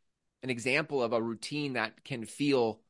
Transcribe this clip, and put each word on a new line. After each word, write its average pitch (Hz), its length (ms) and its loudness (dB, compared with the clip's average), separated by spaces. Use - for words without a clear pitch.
an 131 80 -2
example 131 520 0
of 117 100 0
a 117 100 4
routine 131 520 -4
that 113 300 -4
can 120 200 -8
feel 127 640 2